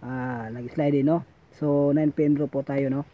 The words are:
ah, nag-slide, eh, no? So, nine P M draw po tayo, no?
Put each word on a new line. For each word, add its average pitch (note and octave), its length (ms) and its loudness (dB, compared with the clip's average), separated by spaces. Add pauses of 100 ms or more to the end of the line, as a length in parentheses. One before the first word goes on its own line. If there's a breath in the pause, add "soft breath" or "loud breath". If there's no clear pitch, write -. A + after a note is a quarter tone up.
ah, B2 480 -8
nag-slide, C#3+ 480 -2
eh, C#3 80 2
no? D#3+ 160 2 (360)
So, C#3+ 320 2
nine D3+ 240 2
P D#3+ 80 0
M D3 160 4
draw D3 80 0
po C#3 160 -4
tayo, C#3 240 -2
no? C3+ 160 -2 (120)